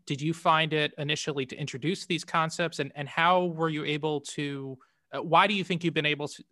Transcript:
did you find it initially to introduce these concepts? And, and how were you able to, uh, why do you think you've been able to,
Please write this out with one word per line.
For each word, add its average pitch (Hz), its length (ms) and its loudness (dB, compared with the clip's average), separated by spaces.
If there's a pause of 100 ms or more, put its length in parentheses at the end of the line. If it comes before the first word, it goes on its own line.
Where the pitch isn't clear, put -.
did 135 160 -4
you 160 120 0
find 160 400 2
it 151 240 0
initially 147 480 -4
to - 100 -12
introduce 147 500 -4
these 165 180 -4
concepts? 165 560 -2
And, 139 160 -4
and 143 120 -8
how 180 380 4
were 160 240 0
you 151 140 -2
able 147 380 -2
to, 139 560 -8 (340)
uh, 135 100 -6
why 175 260 6
do 214 60 0
you 190 100 0
think 170 200 -2
you've 165 100 2
been 156 120 0
able 147 220 0
to, - 240 -14